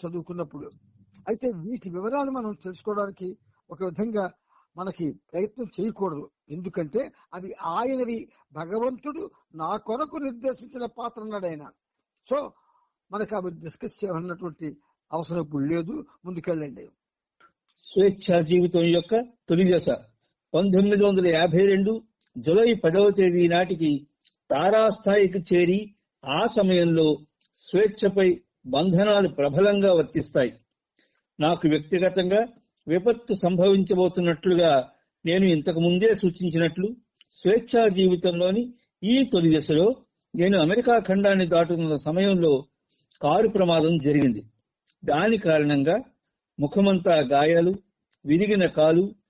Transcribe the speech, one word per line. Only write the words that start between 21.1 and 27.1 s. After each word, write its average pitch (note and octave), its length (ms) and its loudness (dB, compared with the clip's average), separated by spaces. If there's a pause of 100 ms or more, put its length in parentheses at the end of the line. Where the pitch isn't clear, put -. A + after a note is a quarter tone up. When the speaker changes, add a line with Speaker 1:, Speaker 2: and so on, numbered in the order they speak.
Speaker 2:
యాభై E3 380 2
రెండు G3 380 0 (340)
జూలై G#3 360 2
పదవ G3 380 2
తేదీ F3+ 360 2
నాటికి E3 600 -2 (420)
తారాస్థాయికి G3 1080 2
చేరి, F#3 400 0 (300)
ఆ D#3 220 -2
సమయంలో E3+ 720 2 (380)